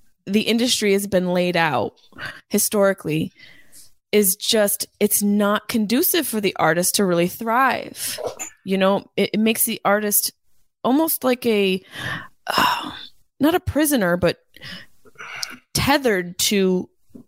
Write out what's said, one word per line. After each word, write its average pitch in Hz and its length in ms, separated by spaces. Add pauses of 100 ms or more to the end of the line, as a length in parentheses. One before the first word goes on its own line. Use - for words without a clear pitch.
(260)
the 202 180
industry 226 500
has 202 140
been 180 260
laid 180 240
out 151 420 (480)
historically 190 840 (760)
is 208 240
just, - 520 (120)
it's 208 220
not 208 460
conducive 247 600
for 214 140
the 196 140
artist 160 400
to 208 100
really 175 220
thrive. - 920 (440)
You 190 120
know, 190 300 (100)
it, 196 180
it 214 60
makes 220 260
the 220 200
artist 208 460 (520)
almost 302 400
like 247 220
a, 196 340 (680)
uh, - 440 (480)
not 302 140
a 359 60
prisoner, 262 580
but 175 220 (1400)
tethered 214 640
to 185 500 (380)